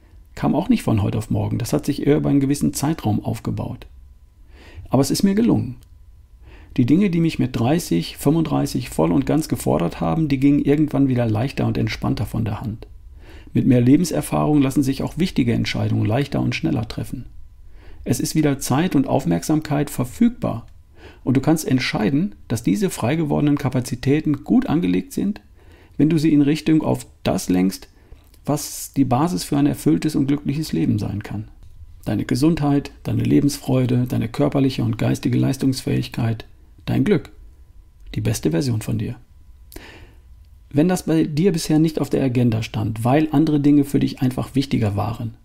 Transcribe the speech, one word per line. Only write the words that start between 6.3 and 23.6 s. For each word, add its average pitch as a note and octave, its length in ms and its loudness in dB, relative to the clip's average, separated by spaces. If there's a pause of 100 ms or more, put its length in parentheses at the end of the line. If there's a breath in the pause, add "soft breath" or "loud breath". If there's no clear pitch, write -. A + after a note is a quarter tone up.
Die B2 80 2
Dinge, F3+ 240 4
die E3 120 0
mich E3 180 0
mit B2+ 180 -2
dreißig, D#3 600 0
fünfunddreißig C#3+ 720 0
voll D#3+ 240 0
und C3+ 120 2
ganz C#3+ 220 0
gefordert - 540 -2
haben, E3 260 0
die C#3 140 -2
gingen C#3+ 180 4
irgendwann C#3 480 2
wieder B2 180 0
leichter A#2 420 0
und A2+ 100 -2
entspannter B2+ 480 -2
von - 180 -4
der A2 160 -4
Hand. - 260 -8 (680 loud breath)
Mit C3 120 2
mehr B2+ 140 6
Lebenserfahrung D3+ 840 4
lassen C3+ 220 2
sich C3+ 180 -2
auch - 160 -6
wichtige C#3 360 0
Entscheidungen A2 520 0
leichter B2+ 360 0
und B2 120 0
schneller C#3 320 -2
treffen. - 420 -10 (760 soft breath)
Es - 160 0
ist - 160 -2
wieder D3 240 2
Zeit D#3+ 340 0
und C#3 140 2
Aufmerksamkeit D3+ 840 0
verfügbar. B2+ 800 -2 (560 loud breath)
Und B2+ 140 2
du C3+ 40 2
kannst D3+ 240 0
entscheiden, D#3 720 0 (140)
dass A2 120 -2
diese G3 280 0
frei B2+ 260 -2
gewordenen D3 420 2
Kapazitäten C3+ 840 0